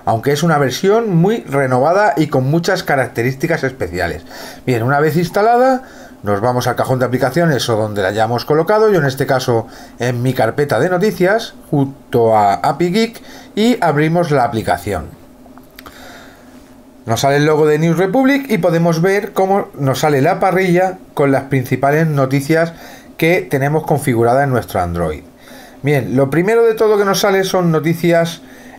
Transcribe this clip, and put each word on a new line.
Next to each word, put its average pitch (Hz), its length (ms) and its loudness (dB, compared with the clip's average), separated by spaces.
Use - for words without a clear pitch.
aunque 113 280 0
es 147 100 -2
una 165 160 2
versión 196 560 0
muy 196 280 2
renovada 139 720 2
y 156 100 2
con 135 240 0
muchas 170 320 0
características 135 800 -2
especiales. 87 640 -4
Bien, 120 160 0
una 139 160 2
vez 151 180 2
instalada, 240 680 2
nos 101 160 -2
vamos 123 260 0
al 120 80 -2
cajón 123 240 -2
de 123 60 0
aplicaciones 131 640 0
o 113 80 0
donde 104 260 -2
la 92 60 0
hayamos 110 360 -2
colocado, 208 460 2
yo 185 80 4
en 143 60 0
este 135 200 -2
caso 123 440 -2
en 120 200 -2
mi 127 140 0
carpeta 117 460 0
de 175 100 0
noticias, 180 640 0
junto 123 680 0
a 101 180 4
Api 156 360 -2
Geek, 226 320 -2
y 226 260 2
abrimos 160 520 0
la 135 100 2
aplicación. 95 600 -4
Nos 113 140 -2
sale 139 160 2
el 147 100 2
logo 156 200 4
de 151 120 4
News 165 200 2
Republic 262 500 2
y 214 100 0
podemos 170 420 2
ver 196 320 0
cómo 190 360 0
nos 135 220 -2
sale 147 220 2
la 180 180 0
parrilla 185 580 0
con 143 160 0
las 131 140 0
principales 139 640 0
noticias 143 640 0
que 175 300 0
tenemos 147 360 -2
configurada 123 580 2
en 139 80 0
nuestro 104 300 -2
Android. 85 420 -4
Bien, 127 340 0
lo 135 120 2
primero 202 360 2
de 220 100 4
todo 214 240 2
que 202 60 2
nos 196 160 0
sale 190 240 2
son 185 260 0
noticias, 165 720 0